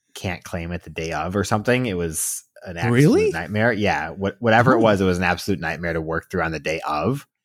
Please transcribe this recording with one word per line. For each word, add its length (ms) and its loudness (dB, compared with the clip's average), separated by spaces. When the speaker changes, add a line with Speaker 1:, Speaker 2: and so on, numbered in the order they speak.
Speaker 1:
can't 280 -8
claim 300 -8
it 100 -8
the 80 -16
day 220 -6
of 240 -4
or 80 2
something. 420 0
It 100 -2
was 460 -4
an 120 -12
absolute 160 0
Speaker 2:
Really? 380 6
Speaker 1:
nightmare. 420 0
Yeah, 380 0
what, 300 -4
whatever 320 6
it 60 4
Speaker 2:
Oh. 20 4
Speaker 1:
was, 200 6
it 40 4
was 140 2
an 60 0
absolute 360 0
nightmare 320 -4
to 80 -2
work 280 -6
through 140 -2
on 80 -2
the 80 -4
day 260 -4
of. 400 -2